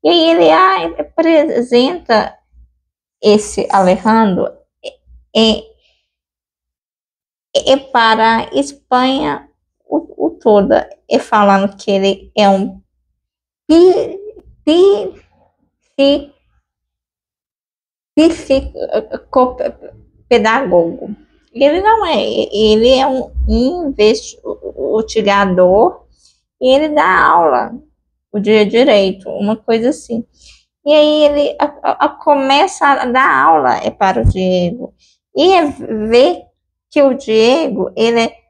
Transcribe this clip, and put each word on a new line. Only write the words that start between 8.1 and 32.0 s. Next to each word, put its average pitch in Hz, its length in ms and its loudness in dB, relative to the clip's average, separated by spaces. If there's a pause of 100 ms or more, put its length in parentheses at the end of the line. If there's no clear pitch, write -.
a 233 60 -4 (100)
Espanha 262 960 -4 (340)
o, - 440 -6
o - 20 -2 (100)
toda, 208 480 2 (220)
é 226 100 0
falando 202 560 0
que - 140 -10
ele 196 480 -2
é 208 100 2
um 196 320 -2 (880)
pi-, 359 520 2 (440)
pi-, 381 560 0 (760)
pi-, 285 360 0 (1800)
psicopedagogo. - 3000 -2 (360)
Ele 294 300 0
não 427 240 2
é, 302 180 -2 (300)
ele 220 400 2
é 262 140 2
um 262 240 -6 (160)
investigador 214 2500 -2 (560)
e 254 80 0
ele 294 200 2
dá 285 360 2
aula 156 480 0 (580)
o 208 80 -6
dia 214 260 2
direito, 208 640 0
uma 202 260 -4
coisa 226 340 -2
assim. - 360 -8 (600)
E 285 80 2
aí 302 300 4
ele 285 360 0
a, 294 60 0
a, - 400 -4